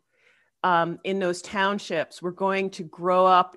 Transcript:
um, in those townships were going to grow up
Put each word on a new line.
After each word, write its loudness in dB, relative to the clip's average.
um, 0
in -4
those -2
townships -4
were -6
going -2
to -12
grow 0
up 4